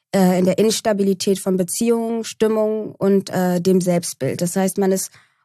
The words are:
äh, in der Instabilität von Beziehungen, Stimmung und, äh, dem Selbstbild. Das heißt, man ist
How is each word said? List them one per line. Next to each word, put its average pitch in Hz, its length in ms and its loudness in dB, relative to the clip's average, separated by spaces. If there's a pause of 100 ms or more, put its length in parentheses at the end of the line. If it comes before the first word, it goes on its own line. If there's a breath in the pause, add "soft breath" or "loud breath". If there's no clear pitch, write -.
(140)
äh, 185 260 4
in 185 60 2
der 185 120 0
Instabilität 202 800 0
von 190 180 -2
Beziehungen, 226 680 -2
Stimmung 220 720 -2
und, 196 340 0
äh, 180 320 0
dem 190 180 4
Selbstbild. 175 600 -2
Das 175 140 -4
heißt, 190 240 -2
man 190 120 2
ist 190 200 -4 (340 soft breath)